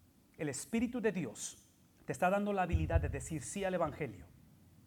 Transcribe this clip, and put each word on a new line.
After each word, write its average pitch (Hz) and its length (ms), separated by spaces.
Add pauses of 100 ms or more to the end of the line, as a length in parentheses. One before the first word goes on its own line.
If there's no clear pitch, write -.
(380)
el 156 100
Espíritu 233 520
de 208 120
Dios - 560 (380)
te 151 60
está 180 180
dando 202 240
la 185 80
habilidad 165 380
de 147 100
decir 143 320
sí 196 220
al 185 100
Evangelio, 139 500 (640)